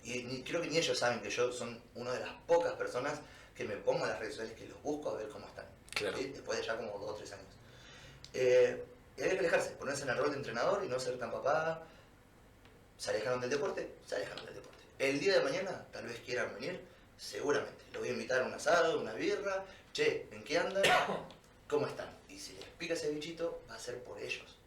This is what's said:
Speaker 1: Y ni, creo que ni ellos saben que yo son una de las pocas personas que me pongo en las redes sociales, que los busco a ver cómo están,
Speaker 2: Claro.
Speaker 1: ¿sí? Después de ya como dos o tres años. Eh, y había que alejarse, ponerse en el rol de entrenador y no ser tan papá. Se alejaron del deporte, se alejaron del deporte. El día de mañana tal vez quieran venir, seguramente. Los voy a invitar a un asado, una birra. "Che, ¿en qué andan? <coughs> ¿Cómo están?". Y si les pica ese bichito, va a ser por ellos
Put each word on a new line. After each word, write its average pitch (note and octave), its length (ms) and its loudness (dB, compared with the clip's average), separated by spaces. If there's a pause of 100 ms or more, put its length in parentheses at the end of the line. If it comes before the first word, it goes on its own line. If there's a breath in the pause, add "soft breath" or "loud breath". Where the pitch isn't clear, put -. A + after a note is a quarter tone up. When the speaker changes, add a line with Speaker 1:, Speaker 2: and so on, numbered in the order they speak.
Speaker 1:
Y B2 200 -4
ni, B2 200 -6
creo E3 180 -2
que D3+ 60 -2
ni D3 100 2
ellos C#3+ 220 2
saben A#2+ 220 2
que G2+ 80 -6
yo B2 240 2
son A#2 280 -6 (140)
una B2 160 -4
de B2 80 -2
las A2+ 140 -6 (120)
pocas E3+ 280 8
personas C#3 480 -2 (340 loud breath)
que B2+ 80 -6
me G#2 140 -4
pongo C3 260 2
en A#2+ 60 0
las A2 100 -2
redes G#2+ 160 -6
sociales, A2+ 240 -8
que G2+ 80 -12
los - 160 -16
busco D3 280 -2
a G#2+ 60 -2
ver G#2+ 120 -6
cómo G2+ 180 -12
están, - 180 -12 (300)
Speaker 2:
Claro. G2 220 -2
Speaker 1:
¿sí? - 100 -2
Después - 320 -4
de - 60 -4
ya A2+ 100 -2
como G#2 240 -6
dos G#2+ 120 -6
o G#2 40 -6
tres G2+ 160 -10
años. F#2+ 140 -14 (880 loud breath)
Eh, B2 500 6 (340)
y - 40 -6
había F3 120 2
que F#3 60 0
alejarse, F3+ 320 2
ponerse - 320 -4
en C3 60 -2
el A#2 80 2
rol C#3+ 140 2
de C3+ 60 -4
entrenador C3+ 460 0
y - 60 -4
no B2+ 100 0
ser B2+ 180 -2
tan A2+ 140 -4
papá. D#3 520 2 (1120 loud breath)
Se - 140 -4
alejaron B2+ 280 0
del B2 100 -2
deporte, - 440 -2 (120)
se - 120 -4
alejaron - 280 -6
del - 100 -12
deporte. - 280 -16 (160)
El C#3 220 2
día F#3+ 180 6
de - 40 4
mañana F#3 480 -2
tal A2 140 -8
vez A#2 140 -8
quieran A#2 360 -2
venir, - 240 -6 (380 loud breath)
seguramente. - 680 -2 (100)
Los - 80 -6
voy - 80 -2
a B2 40 0
invitar B2 280 0
a A2+ 40 2
un A2 80 -4
asado, E3 460 4
una A2 140 -4
birra. F#3+ 500 0 (300 loud breath)
"Che, - 380 2
¿en G#2+ 120 -12
qué D#3 160 0
andan? F#3+ 240 2
<coughs> - 840 2
¿Cómo C#3+ 200 4
están?". - 280 -8 (140)
Y - 100 -16
si - 140 -12
les - 120 -14 (120)
pica E3 180 -2
ese D#3+ 160 0
bichito, E3 580 -4
va - 60 -12
a - 40 -12
ser - 240 -8
por G#2 160 -12
ellos - 480 -8